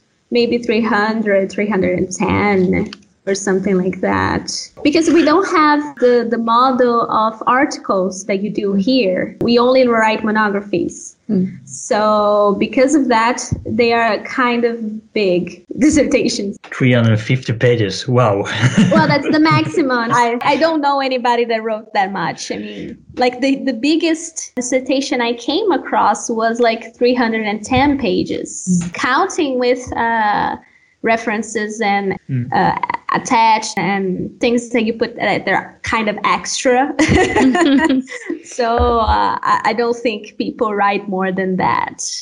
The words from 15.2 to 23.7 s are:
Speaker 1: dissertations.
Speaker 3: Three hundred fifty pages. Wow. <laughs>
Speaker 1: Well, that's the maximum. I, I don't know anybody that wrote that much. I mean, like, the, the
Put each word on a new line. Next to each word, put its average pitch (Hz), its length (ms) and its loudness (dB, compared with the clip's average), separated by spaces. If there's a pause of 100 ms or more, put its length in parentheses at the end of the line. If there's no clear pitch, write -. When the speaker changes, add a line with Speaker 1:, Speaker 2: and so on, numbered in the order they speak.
Speaker 1:
dissertations. 247 840 2
Speaker 3:
Three - 280 2
hundred 113 260 4
fifty 127 360 -2
pages. 110 520 0
Wow. 120 360 2
<laughs> 101 40 -4 (460)
Speaker 1:
Well, 311 160 4
that's 285 220 0
the 311 100 2
maximum. 302 720 2
I, 240 300 2
I 269 160 2
don't 320 240 2
know 277 180 0
anybody 240 460 0
that 226 160 -2
wrote 220 320 -8
that 196 180 0
much. 170 400 -6
I 196 60 -6
mean, 208 440 -12 (140)
like, 247 240 0
the, 269 240 2
the 269 80 0